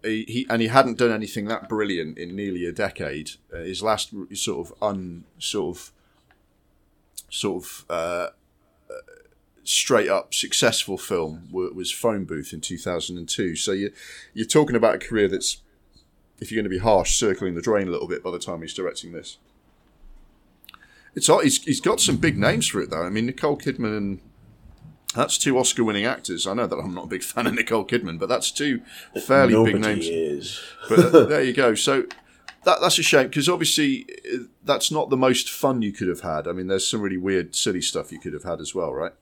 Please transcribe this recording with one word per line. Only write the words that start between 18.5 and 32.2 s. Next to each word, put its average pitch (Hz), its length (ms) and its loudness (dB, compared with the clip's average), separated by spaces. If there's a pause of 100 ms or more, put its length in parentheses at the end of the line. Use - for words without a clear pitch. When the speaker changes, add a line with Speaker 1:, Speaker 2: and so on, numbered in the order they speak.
Speaker 1:
he's 80 120 -12
directing 87 380 -8
this. 80 260 -16 (1800)
It's - 140 0
all, 180 100 8
he's, 143 240 4
he's - 160 0
got - 180 2
some - 200 2
big 160 200 2
names 117 300 2
for 101 120 -2
it - 100 -4
though. 80 120 -4
I 87 60 -4
mean, 110 180 -2
Nicole 143 300 -2
Kidman 120 400 -4
and, 101 240 -6 (960)
that's - 240 0
two 131 200 2
Oscar-winning 110 460 2
actors. 92 420 -4
I 95 60 -2
know 113 140 0
that 82 100 -2
I'm 90 180 -6
not 87 100 -10
a 82 40 -14
big 92 140 -6
fan - 240 -4
of 110 80 -2
Nicole 110 320 0
Kidman, 90 320 -2
but 92 100 -4
that's - 220 0
two 139 320 -2 (420)
fairly 131 300 6
Speaker 2:
Nobody 110 200 6
Speaker 1:
big 104 80 0
names. 104 240 0
Speaker 2:
is. 80 540 -4 (300)
Speaker 1:
But 175 200 8
th-, 156 180 10
there 147 140 2
you 127 120 0
go. 123 200 4
So 135 280 2 (640)